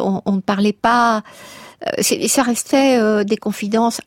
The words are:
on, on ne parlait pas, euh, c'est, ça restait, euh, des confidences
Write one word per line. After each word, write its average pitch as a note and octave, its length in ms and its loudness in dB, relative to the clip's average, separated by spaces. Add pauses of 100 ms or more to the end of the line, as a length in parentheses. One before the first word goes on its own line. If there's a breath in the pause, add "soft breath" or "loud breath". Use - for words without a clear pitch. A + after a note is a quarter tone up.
on, F#3+ 240 -2
on G3+ 80 -2
ne G3 80 -2
parlait G3+ 320 0
pas, A#3 480 2 (640 loud breath)
euh, - 140 -4
c'est, - 280 -2
ça C4+ 140 0
restait, B3+ 580 2
euh, G#3+ 240 2
des G#3 140 -2
confidences A3 680 -2